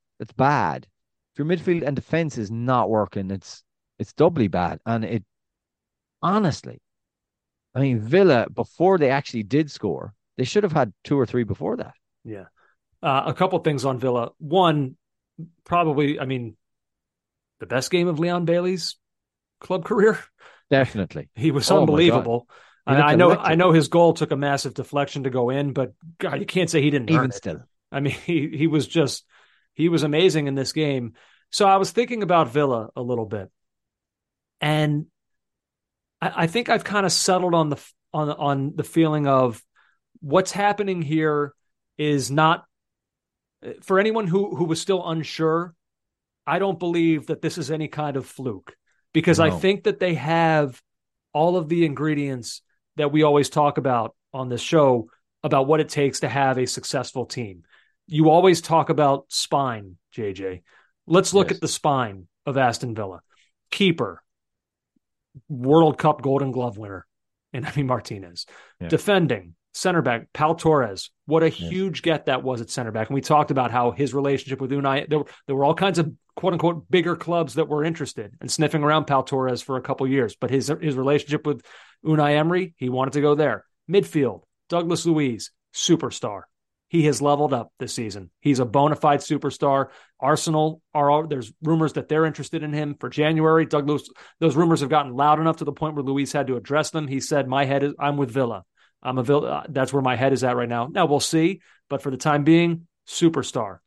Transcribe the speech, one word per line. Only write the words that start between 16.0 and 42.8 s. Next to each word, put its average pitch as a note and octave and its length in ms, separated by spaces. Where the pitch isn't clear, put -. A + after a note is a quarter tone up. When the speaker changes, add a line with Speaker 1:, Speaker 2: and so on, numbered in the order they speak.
Speaker 2:
I C#3+ 60
mean, B2 300
the - 60
best A#2+ 240
game F3 180
of D#3 120
Leon F3 260
Bailey's F3 520
club - 260
career. G#3+ 340
Speaker 1:
Definitely. A2 640
Speaker 2:
<laughs> - 40
He D3 140
was C3+ 220
Speaker 1:
Oh - 20
my D3+ 40
God. D3+ 40
Speaker 2:
unbelievable. D3 640
Speaker 1:
He C#3 80
Speaker 2:
I, C#3 40
Speaker 1:
looked D3 120
Speaker 2:
I D3+ 60
know, F3 120
Speaker 1:
electric. F3 220
Speaker 2:
I D#3+ 60
know F3+ 160
his D#3 160
goal E3+ 260
took D#3+ 180
a D3 40
massive C#3 380
deflection C#3+ 500
to C3 60
go B2 200
in, C#3 240
but B2+ 200
God, C#3+ 220
you - 60
can't F3+ 240
say D#3+ 120
he D3 80
didn't C#3 200
Speaker 1:
Even D#3+ 120
Speaker 2:
earn C3 80
it. B2 60
Speaker 1:
still. - 280
Speaker 2:
I C#3 80
mean, C#3 200
<laughs> - 60
he, D3+ 280
he D3+ 140
was D3 200
just, D3 380
he D#3+ 160
was D#3+ 140
amazing D#3 440
in C3+ 80
this C3+ 180
game. C3+ 400
So - 160
I G3 100
was F#3+ 140
thinking A#3+ 320
about E3 260
Villa B2+ 460
a B2+ 60
little A#2+ 240
bit. G2 240
And D3+ 440
I, E3 220
I E3 40
think A3+ 220
I've A3 140
kinda G3 260
settled F3+ 460
on D#3+ 140
the C#3+ 80
f-, - 160
on, D3+ 160
on C#3+ 460
the D3+ 80
feeling D3+ 420
of C3 380
what's F3 320
happening G3+ 500
here D3+ 520
is C#3+ 320
not, D#3+ 360